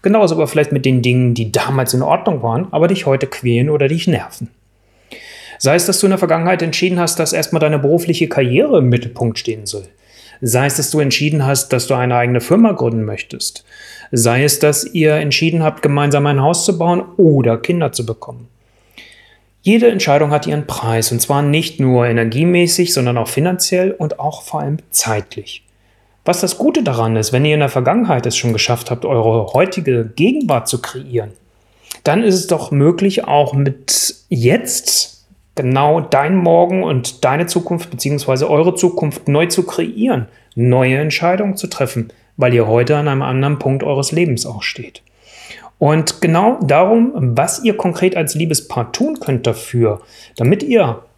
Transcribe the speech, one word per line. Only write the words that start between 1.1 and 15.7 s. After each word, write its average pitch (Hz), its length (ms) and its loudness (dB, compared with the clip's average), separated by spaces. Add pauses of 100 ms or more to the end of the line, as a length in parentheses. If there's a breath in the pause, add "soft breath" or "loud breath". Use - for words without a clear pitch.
die 113 160 -4
damals 135 420 -2
in 127 80 0
Ordnung 151 400 0
waren, 117 300 -2
aber 160 160 2
dich 190 180 -2
heute 135 220 0
quälen 123 420 0
oder 143 180 0
dich 160 200 -2
nerven. - 420 -4 (1080 loud breath)
Sei 139 160 2
es, 175 100 2
dass 190 140 0
du 196 80 2
in - 20 6
der 190 80 2
Vergangenheit 170 460 0
entschieden 175 360 -2
hast, 170 200 -2
dass 160 140 -2
erstmal 160 260 -2
deine 151 180 2
berufliche 165 500 0
Karriere 156 520 2
im 123 100 4
Mittelpunkt 117 480 -2
stehen 110 300 -8
soll. 101 160 -10 (580 loud breath)
Sei 123 240 2
es, 139 120 -2
dass 147 120 -2
du 156 120 0
entschieden 147 440 0
hast, 135 260 0
dass 123 140 0
du - 80 0
eine 123 220 0
eigene 120 260 2
Firma 214 300 4
gründen 117 320 -2
möchtest. - 600 -10 (480 loud breath)
Sei 120 320 2
es, 143 140 2
dass 151 280 2
ihr 151 280 2
entschieden 156 480 0
habt, 156 220 -2